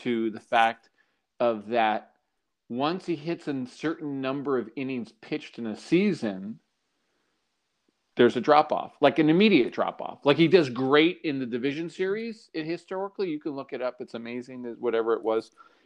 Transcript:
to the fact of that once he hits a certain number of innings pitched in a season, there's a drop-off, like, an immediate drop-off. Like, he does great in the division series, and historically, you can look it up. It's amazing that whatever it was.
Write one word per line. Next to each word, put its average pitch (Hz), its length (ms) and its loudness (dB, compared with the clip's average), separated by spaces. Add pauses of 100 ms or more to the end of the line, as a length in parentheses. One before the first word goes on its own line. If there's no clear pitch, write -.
to 113 280 -2
the 107 100 -10
fact 117 480 0 (500)
of 110 300 0
that 110 460 0 (540)
once 151 380 -4
he 175 80 -4
hits 156 320 -8
a 135 200 -6
certain 147 540 -8
number 135 380 -2
of 110 160 -6
innings 131 460 -8
pitched - 400 -10
in 117 60 -8
a 104 100 -8
season, 120 840 0 (1600)
there's 120 200 6
a 123 40 0
drop-off, - 600 2
like, 139 200 4
an 151 100 6
immediate 170 420 6
drop-off. - 540 -6
Like, 143 120 6
he 165 100 6
does 156 220 4
great 143 520 2
in 143 160 -4
the 131 80 -4
division 139 420 -4
series, 214 640 -8
and 160 140 -8
historically, 190 640 -8
you 151 80 -6
can 151 140 -8
look 135 200 -12
it 127 80 -8
up. 123 200 -6
It's 123 140 -12
amazing 123 480 -12
that 117 180 -12
whatever 113 320 0
it 110 100 0
was. 110 300 -2 (340)